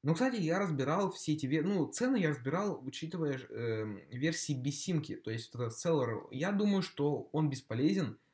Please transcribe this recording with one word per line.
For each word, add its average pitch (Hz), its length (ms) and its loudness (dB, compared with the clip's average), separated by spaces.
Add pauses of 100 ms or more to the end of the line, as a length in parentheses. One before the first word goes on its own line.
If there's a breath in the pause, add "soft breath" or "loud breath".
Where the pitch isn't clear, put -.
Ну, 160 100 4
кстати, 247 200 2
я 175 240 2
разбирал 170 540 2
все - 180 -4
эти 151 140 0
ве-, 147 160 2
ну, 185 260 2
цены 254 300 2
я 160 140 4
разбирал, 147 540 -2
учитывая, 160 520 -4
эм, 110 720 -4
версии 156 420 -2
без 139 300 -2
симки, 160 340 -2
то - 160 -6
есть 113 220 -6
вот 120 80 -6
этот 117 160 -4
Seller. 135 520 0
Я 156 220 -2
думаю, 202 300 4
что 143 500 -2
он 151 180 4
бесполезен, 131 720 0 (140 soft breath)